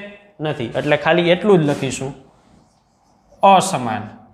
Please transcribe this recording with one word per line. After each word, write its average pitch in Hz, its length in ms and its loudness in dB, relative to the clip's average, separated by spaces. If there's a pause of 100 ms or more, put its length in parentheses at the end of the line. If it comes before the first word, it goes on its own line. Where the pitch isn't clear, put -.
(400)
નથી. 143 360 -8
એટલે 143 220 0
ખાલી 170 320 0
એટલું 180 300 4
જ 151 80 0
લખીશું, 139 440 -4 (1300)
અસમાન. 131 600 2 (300)